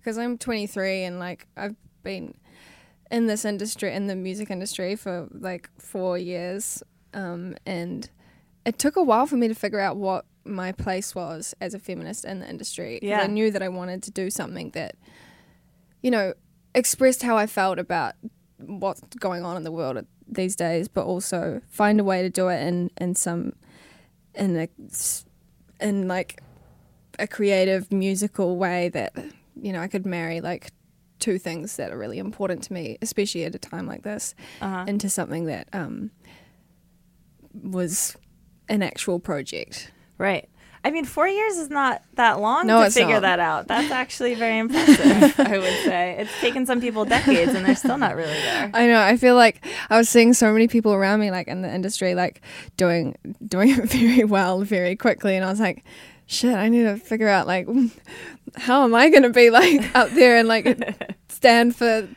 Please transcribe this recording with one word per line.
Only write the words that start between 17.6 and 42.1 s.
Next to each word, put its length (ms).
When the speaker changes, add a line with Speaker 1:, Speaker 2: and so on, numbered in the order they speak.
Speaker 1:
about 360
what's 420
going 240
on 140
in 60
the 100
world 320
these 260
days, 320
but 200
also 600
find 320
a 60
way 160
to 80
do 200
it 120
in, 300
in 140
some, 400
in 220
a 120
s-, 340
in, 280
like, 340
a 80
creative 640
musical 680
way 320
that, 240
you 140
know, 80
I 80
could 160
marry, 380
like, 300
two 180
things 380
that 140
are 60
really 220
important 460
to 100
me, 260
especially 460
at 80
a 40
time 280
like 160
this, 320
Speaker 2:
Uh-huh. 260
Speaker 1:
into 220
something 380
that, 260
um, 380
was 600
an 140
actual 380
project. 680
Speaker 2:
Right. 320
I 60
mean, 160
four 200
years 300
is 140
not 320